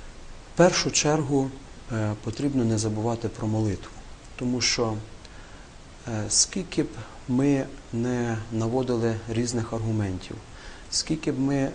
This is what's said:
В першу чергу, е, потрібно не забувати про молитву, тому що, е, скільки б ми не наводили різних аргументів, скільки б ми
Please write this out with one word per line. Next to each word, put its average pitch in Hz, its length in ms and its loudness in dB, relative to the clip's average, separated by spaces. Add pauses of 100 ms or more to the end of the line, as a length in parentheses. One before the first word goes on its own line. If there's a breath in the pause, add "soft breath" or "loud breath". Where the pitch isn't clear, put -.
(540 loud breath)
В - 40 -16
першу 170 340 6
чергу, 143 580 4 (420)
е, 107 220 2 (100)
потрібно 131 420 2
не 113 120 4
забувати 110 520 0
про 113 180 -4
молитву, 110 440 0 (440)
тому 123 260 0
що, 113 320 2 (1120 loud breath)
е, 110 220 -2
скільки - 540 2
б - 40 -2 (400 loud breath)
ми 135 380 4 (280)
не 120 440 0 (140)
наводили 117 640 2 (140)
різних 117 440 0
аргументів, 107 640 0 (560 loud breath)
скільки 156 400 0
б 131 80 0
ми 139 360 2